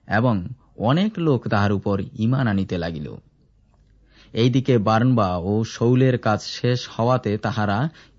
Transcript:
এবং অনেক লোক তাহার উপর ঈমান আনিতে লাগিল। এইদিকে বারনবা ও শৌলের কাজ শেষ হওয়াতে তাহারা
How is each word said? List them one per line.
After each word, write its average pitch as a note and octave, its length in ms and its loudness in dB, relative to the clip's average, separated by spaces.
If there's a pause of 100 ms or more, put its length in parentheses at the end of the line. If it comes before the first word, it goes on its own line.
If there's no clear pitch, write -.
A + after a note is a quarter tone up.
এবং G#2+ 420 0 (280)
অনেক F3 420 0
লোক D3+ 300 0
তাহার G#2 240 2
উপর G2+ 300 -2 (160)
ঈমান B2 300 0
আনিতে F#2+ 300 -2
লাগিল। D#2+ 360 -8 (1160)
এইদিকে B2 460 2
বারনবা A2 580 2
ও G#2 280 0
শৌলের B2 540 2
কাজ G#2+ 240 0
শেষ - 460 -4
হওয়াতে A2+ 500 -2
তাহারা G#2 500 -2 (300)